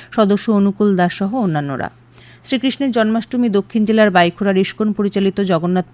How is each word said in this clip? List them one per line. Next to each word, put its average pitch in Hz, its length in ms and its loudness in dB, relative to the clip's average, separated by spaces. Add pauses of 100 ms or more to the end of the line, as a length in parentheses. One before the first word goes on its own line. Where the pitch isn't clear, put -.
(120)
সদস্য 208 400 0
অনুকূল 202 440 2
দাস 175 180 0
সহ 196 220 -4
অন্যান্যরা। 151 540 -4 (540)
শ্রীকৃষ্ণের 262 480 -2
জন্মাষ্টমী 226 580 0
দক্ষিণ 202 360 0
জেলার 214 260 4
বাইখোড়ার 185 460 2
ইস্কন 208 360 0
পরিচালিত 196 480 -2
জগন্নাথ 180 520 0